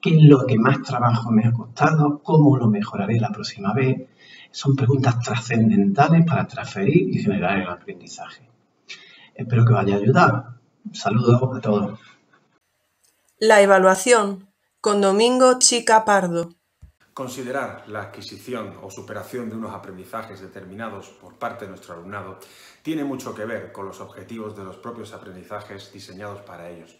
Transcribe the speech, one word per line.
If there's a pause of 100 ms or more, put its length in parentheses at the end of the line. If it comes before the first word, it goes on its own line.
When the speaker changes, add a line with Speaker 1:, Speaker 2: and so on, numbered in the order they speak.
Speaker 1:
¿Qué
es
lo
que
más
trabajo
me
ha
costado?
¿Cómo
lo
mejoraré
la
próxima
vez?". (440)
Son
preguntas
trascendentales
para
transferir
y
generar
el
aprendizaje. (880)
Espero
que
os
haya
ayudado. (380)
Saludos (140)
a
todos. (1400)
Speaker 2:
La
evaluación, (340)
con
Domingo
Chica
Pardo. (540)
Speaker 3:
Considerar
la
adquisición
o
superación
de
unos
aprendizajes
determinados
por
parte
de
nuestro
alumnado (440)
tiene
mucho
que
ver
con
los
objetivos
de
los
propios
aprendizajes
diseñados
para
ellos.